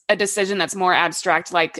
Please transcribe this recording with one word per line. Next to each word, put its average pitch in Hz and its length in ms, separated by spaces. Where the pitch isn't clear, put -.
a 208 80
decision 196 400
that's 170 180
more 185 180
abstract, 165 600
like 165 260